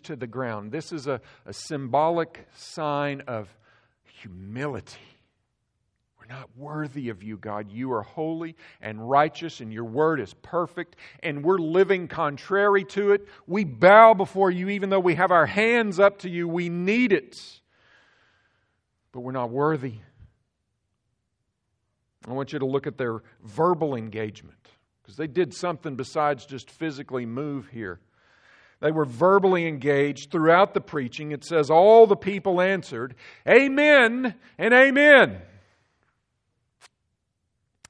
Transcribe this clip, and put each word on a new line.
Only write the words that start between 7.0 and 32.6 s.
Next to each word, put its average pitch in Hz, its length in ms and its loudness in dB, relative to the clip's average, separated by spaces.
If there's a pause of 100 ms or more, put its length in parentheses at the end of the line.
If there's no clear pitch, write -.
of 101 160 -14
you, 107 140 -12
God. 104 340 -12
You 127 180 -10
are 110 140 -4
holy 165 500 -10 (260)
and 110 300 -12
righteous, 156 500 -2
and 110 120 -14
your 113 120 -10
word 143 360 -2
is 98 120 -12 (100)
perfect, 175 520 -8 (300)
and 143 180 -8
we're 185 160 0
living 175 480 0
contrary 190 800 -2
to 202 300 0
it. 202 120 -4 (220)
We 196 160 -4
bow 196 500 8
before 190 380 0
you, 180 160 -6
even 202 220 -6
though 196 100 2
we 175 160 0
have 180 160 0
our 160 140 4
hands 214 520 -2
up 202 200 4
to 180 120 -12
you. 170 160 -6
We 175 220 -6
need 196 440 -2
it, - 480 -6 (1500)
but 127 80 -16
we're 127 120 -12
not 123 180 -6
worthy." 135 500 -4 (2250)
I 117 40 -12
want 135 200 -8
you 151 60 -8
to 139 80 -2
look 135 200 -4
at 135 120 -10
their 113 240 -6 (180)
verbal 151 560 -2
engagement, 107 800 -12 (260)
'cause 98 140 -20
they 156 100 -8
did 156 280 -4
something 160 420 -8
besides 143 500 -4
just 131 240 -16
physically 135 540 -8
move 131 440 -10
here. 95 300 -12 (800)
They 151 140 -2
were 156 120 -2
verbally 180 600 2
engaged 143 640 -2
throughout 175 440 4
the 196 60 -2
preaching. 151 520 -10
It 139 120 -12
says, 151 260 -2
"All 214 360 8
the 202 100 2
people 190 440 -4